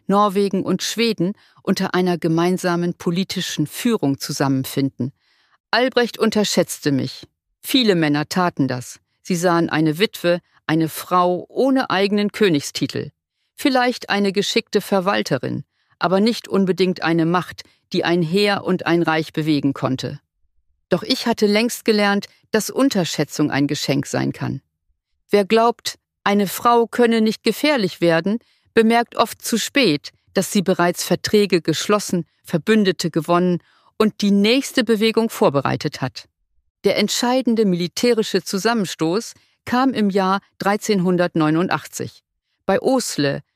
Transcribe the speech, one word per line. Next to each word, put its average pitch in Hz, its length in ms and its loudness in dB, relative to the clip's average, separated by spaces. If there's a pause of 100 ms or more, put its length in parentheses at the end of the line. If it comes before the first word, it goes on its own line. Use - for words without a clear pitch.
Norwegen 196 580 2
und 185 200 -2
Schweden 214 500 -2 (300)
unter 185 320 -2
einer 180 220 2
gemeinsamen 175 760 0
politischen 175 720 -4
Führung 143 540 -2
zusammenfinden. 135 920 -2 (600)
Albrecht 240 460 0
unterschätzte 202 760 0
mich. 135 360 -4 (320)
Viele 233 360 2
Männer 151 340 0
taten 175 380 0
das. 123 320 -8 (220)
Sie 190 140 -4
sahen 170 340 2
eine 156 300 0
Witwe, 175 400 0 (260)
eine 160 220 0
Frau 180 640 -2
ohne 262 400 0
eigenen 202 420 0
Königstitel. - 800 -2 (440)
Vielleicht 254 540 0
eine 202 220 0
geschickte 202 480 -2
Verwalterin, 180 840 -2 (340)
aber 185 200 2
nicht 220 280 0
unbedingt 185 560 0
eine 165 220 2
Macht, 175 380 -2 (280)
die 180 140 -2
ein 175 160 2
Heer 196 420 0
und 180 220 -2
ein 170 180 2
Reich 160 300 -2
bewegen 147 400 0
konnte. 131 460 -6 (680)
Doch 175 140 0
ich - 240 -2
hatte 220 200 2
längst 214 360 0
gelernt, 202 440 0 (240)
dass 220 180 -2
Unterschätzung 160 840 0
ein 143 160 0
Geschenk 139 400 -2
sein 131 240 -2
kann. 131 300 -8 (680)
Wer 208 140 4
glaubt, 226 520 0 (280)
eine 202 240 2
Frau 233 400 2
könne 226 320 2
nicht 220 240 0
gefährlich 226 560 0
werden, 170 400 2 (340)
bemerkt 226 440 2
oft - 240 -2
zu - 160 -4
spät, 196 540 0 (220)
dass - 200 -2
sie 208 80 2
bereits 175 420 0
Verträge 190 580 0
geschlossen, 180 640 -2 (180)
Verbündete 185 680 0
gewonnen 175 480 0 (380)
und 220 240 0
die 202 100 2
nächste 220 520 2
Bewegung 226 460 2
vorbereitet 139 720 0
hat. - 240 -8 (580)
Der 196 140 2
entscheidende 233 680 0
militärische 190 800 0
Zusammenstoß 196 880 -2 (320)
kam 254 280 0
im 208 160 2
Jahr 190 300 0 (200)
dreizehnhundertneunundachtzig. 175 1600 0 (420)
Bei 190 160 2
Osle, 143 600 -2 (140)